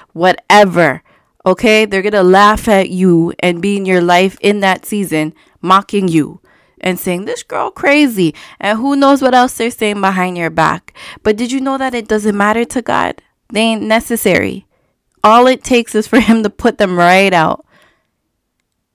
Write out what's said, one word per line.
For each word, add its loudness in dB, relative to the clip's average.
whatever. 2
Okay? 2
They're -4
gonna 0
laugh 4
at 2
you 0
and -4
be -2
in -6
your 2
life 2
in 0
that -2
season, -4
mocking 0
you -2
and -4
saying, -8
"This -10
girl -8
crazy," 0
and -4
who -2
knows 2
what 0
else 2
they're -6
saying -6
behind -2
your -4
back. -4
But 0
did -6
you -4
know -4
that -4
it -8
doesn't -2
matter 0
to -6
God? -4
They -2
ain't -2
necessary. -2
All 6
it 0
takes -2
is -2
for 2
him 2
to -2
put -4
them -2
right 4
out. 0